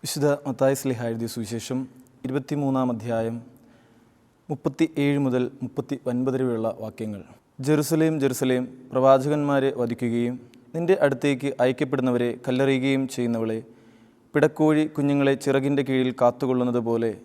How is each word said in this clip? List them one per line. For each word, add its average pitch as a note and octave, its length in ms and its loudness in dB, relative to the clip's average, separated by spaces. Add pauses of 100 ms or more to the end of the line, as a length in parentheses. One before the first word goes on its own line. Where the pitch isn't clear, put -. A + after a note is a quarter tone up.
വിശുദ്ധ D3 260 0 (160)
മത്തായി C3+ 320 2
ശ്ലീഹ B2 300 -4
എഴുതിയ A#2 240 -4
സുവിശേഷം A#2 440 -6 (480)
ഇരുപത്തിമൂന്നാം C3+ 680 -2
അധ്യായം A2+ 420 -4 (1120)
മുപ്പത്തിയേഴ് C#3+ 760 0
മുതൽ B2+ 200 0 (200)
മുപ്പത്തിയൊൻപത് B2+ 720 -4
വരെയുള്ള A#2 340 -2 (120)
വാക്യങ്ങൾ. G#2+ 400 -10 (440)
"ജെറുസലേം, D#3 560 2
ജെറുസലേം, B2+ 420 0 (280)
പ്രവാചകന്മാരെ C3+ 760 4 (100)
വധിക്കുകയും A#2+ 560 -2 (400)
നിന്റെ F3 300 2
അടുത്തേക്ക് C#3 440 0 (140)
അയക്കപ്പെടുന്നവരെ B2+ 680 0 (160)
കല്ലെറിയുകയും C3+ 580 0 (120)
ചെയ്യുന്നവളെ, A2+ 420 -2 (760)
പിടക്കോഴി D#3 500 4 (140)
കുഞ്ഞുങ്ങളെ C#3+ 360 2 (120)
ചിറകിൻ്റെ C#3 440 2
കീഴിൽ C3 220 0 (100)
കാത്തുകൊള്ളുന്നത് B2 680 2
പോലെ A#2 220 0 (140)